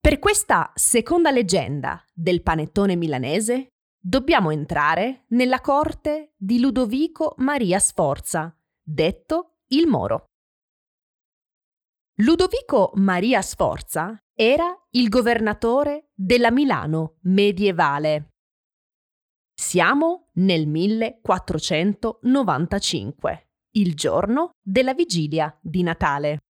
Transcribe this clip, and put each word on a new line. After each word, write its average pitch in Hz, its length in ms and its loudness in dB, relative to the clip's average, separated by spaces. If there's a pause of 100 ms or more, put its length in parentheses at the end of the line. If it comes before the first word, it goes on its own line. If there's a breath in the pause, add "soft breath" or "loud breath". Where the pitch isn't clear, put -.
Per 302 200 4
questa 294 560 0
seconda 320 560 2
leggenda 147 680 -2 (140)
del 170 280 -2
panettone 180 520 0
milanese 170 760 -2 (280)
dobbiamo 240 540 0
entrare 160 800 -2
nella 254 300 2
corte 302 760 -2
di 214 240 0
Ludovico 262 800 -2
Maria 240 420 0
Sforza, 160 760 -4 (240)
detto 170 920 -4
il 320 180 2
Moro. 113 380 -2 (1900)
Ludovico 330 760 2
Maria 196 480 2
Sforza 170 760 -4 (160)
era 302 400 2 (180)
il 247 180 2
governatore 233 1040 0
della 233 380 2
Milano 160 680 0
medievale. 175 1080 2 (1300)
Siamo 285 760 0
nel 175 320 2
millequattrocentonovantacinque, 185 2750 -2 (240)
il 185 220 0
giorno 208 560 -2 (120)
della 254 320 0
vigilia 160 680 -2
di 180 200 -2
Natale. 151 560 -2 (140)